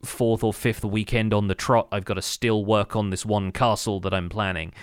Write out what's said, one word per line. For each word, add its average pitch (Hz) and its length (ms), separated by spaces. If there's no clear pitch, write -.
fourth 113 380
or 110 100
fifth - 320
weekend 110 480
on 104 140
the 95 80
trot, 117 360
I've 98 140
gotta 92 160
still 110 420
work 104 320
on 104 140
this 92 160
one 104 260
castle 107 500
that 95 120
I'm 90 160
planning. 90 540